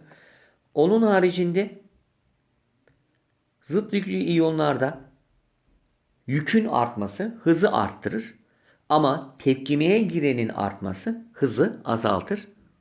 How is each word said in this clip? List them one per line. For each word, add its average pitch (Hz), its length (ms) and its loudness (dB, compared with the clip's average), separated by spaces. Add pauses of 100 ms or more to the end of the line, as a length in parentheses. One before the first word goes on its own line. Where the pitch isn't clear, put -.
(760)
Onun 190 280 2
haricinde 180 800 0 (1800)
zıt 190 300 -4
yüklü 196 200 -2
iyonlarda 160 880 0 (1300)
yükün 151 420 0
artması 120 760 -2
hızı 165 300 4
arttırır - 640 -4 (540)
ama 151 500 2
tepkimeye 147 600 2
girenin 147 500 0
artması - 840 -6
hızı 139 520 0
azaltır. 110 640 -2 (320)